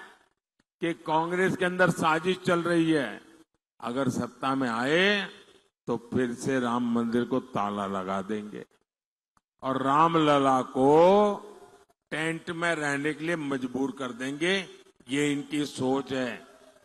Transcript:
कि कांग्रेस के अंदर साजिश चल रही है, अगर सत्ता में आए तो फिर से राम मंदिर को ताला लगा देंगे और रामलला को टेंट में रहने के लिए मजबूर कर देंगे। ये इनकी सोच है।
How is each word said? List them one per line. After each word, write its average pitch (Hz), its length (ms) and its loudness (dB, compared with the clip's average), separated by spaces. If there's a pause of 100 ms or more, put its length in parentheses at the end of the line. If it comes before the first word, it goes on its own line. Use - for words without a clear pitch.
(800)
कि 170 140 -2
कांग्रेस 175 640 0
के 185 80 -2
अंदर 180 260 4
साजिश 170 480 0
चल 170 240 0
रही 165 280 2
है, 120 320 -2 (580)
अगर 123 280 -2
सत्ता 123 460 -4
में 135 140 -2
आए 170 560 0 (640)
तो 117 280 -6
फिर 123 200 0
से 135 260 -2
राम 120 320 -2
मंदिर 117 320 0
को 127 160 -2
ताला 101 460 -4
लगा 98 360 -4
देंगे 104 440 -10 (960)
और 131 200 -2
रामलला 143 800 4
को 135 340 4 (1120)
टेंट 160 400 -6
में 170 240 -2
रहने 147 400 -2
के 147 100 -10
लिए 170 120 -2
मजबूर 135 560 -4
कर 123 200 -8
देंगे। 147 560 -4 (400)
ये 143 240 0
इनकी 147 340 -4
सोच 135 460 -2
है। 123 340 -6 (380)